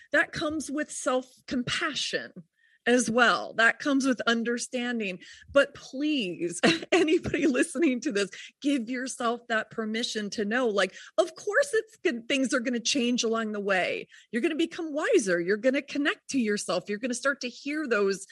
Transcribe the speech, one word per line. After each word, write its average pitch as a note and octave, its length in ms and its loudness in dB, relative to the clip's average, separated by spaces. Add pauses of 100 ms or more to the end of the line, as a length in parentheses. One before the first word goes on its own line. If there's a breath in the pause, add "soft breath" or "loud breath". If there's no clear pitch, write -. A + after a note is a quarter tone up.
(120)
that D4+ 200 2
comes D#4 400 -4
with D4 200 -4
self-compassion B3 1400 -4 (560 soft breath)
as A#3+ 240 4
well. G#3 460 4
That A3+ 220 4
comes C4+ 280 2
with B3+ 180 0
understanding. A#3 960 -2 (340 loud breath)
But C#4 220 4
please, A#3+ 840 -4 (160)
<laughs> - 160 -4
anybody D#4+ 540 4
listening C4 560 2
to D4+ 100 -4
this, G3+ 180 0 (320 loud breath)
give C4+ 280 0
yourself A#3+ 600 -4
that A3 200 -2
permission A3 640 -4
to G#3+ 140 -2
know, A#3+ 240 0
like, G3 260 0 (240 loud breath)
of E4+ 160 0
course A4 380 0
it's A4+ 300 -2
good, A#3+ 240 -2
things C4+ 280 2
are C4 60 2
gonna A#3+ 180 -2
change A#3+ 440 0
along A3+ 280 0
the G#3 80 -6
way. F#3+ 480 0 (240 loud breath)
You're A3 100 0
gonna D#4+ 140 0
become E4 380 -4
wiser. C#4+ 460 2
You're F3 180 0
gonna C4 260 2
connect D4+ 480 -4
to C4+ 80 0
yourself. G#3 500 0
You're G#3 80 -2
gonna A#3+ 160 -4
start C4+ 280 -2
to B3 80 -8
hear D4 380 -6
those G3+ 440 0